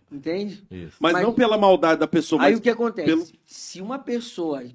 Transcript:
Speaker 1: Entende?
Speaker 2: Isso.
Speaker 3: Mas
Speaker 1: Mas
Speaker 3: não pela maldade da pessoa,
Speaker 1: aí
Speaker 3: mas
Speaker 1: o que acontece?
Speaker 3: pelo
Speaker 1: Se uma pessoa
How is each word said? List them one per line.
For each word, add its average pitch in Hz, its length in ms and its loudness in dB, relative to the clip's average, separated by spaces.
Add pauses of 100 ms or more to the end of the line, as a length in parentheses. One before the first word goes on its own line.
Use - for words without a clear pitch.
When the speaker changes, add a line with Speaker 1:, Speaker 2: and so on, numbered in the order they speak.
(120)
Speaker 1:
Entende? 170 600 -8
Speaker 2:
Isso. 90 280 -14
Speaker 3:
Mas 170 140 0
Speaker 1:
Mas 180 100 0
Speaker 3:
não 226 100 0
pela 220 240 2
maldade 170 420 4
da 156 80 0
pessoa, 156 340 0
Speaker 1:
aí 185 100 6
Speaker 3:
mas 226 80 2
Speaker 1:
o - 40 -8
que 240 60 2
acontece? 226 380 -2
Speaker 3:
pelo 330 180 2 (200)
Speaker 1:
Se - 340 -18
uma 233 200 -8
pessoa 170 640 -6 (120)